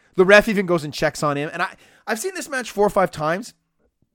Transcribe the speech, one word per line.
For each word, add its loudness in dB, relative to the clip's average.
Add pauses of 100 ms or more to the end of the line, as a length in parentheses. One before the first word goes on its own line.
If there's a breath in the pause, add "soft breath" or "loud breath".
(160)
The 6
ref 8
even -2
goes 0
and -10
checks -4
on -2
him, -6
and -8
I, -8 (320 soft breath)
I've -4
seen -8
this -12
match -8
four 2
or 2
five 0
times, -6 (600)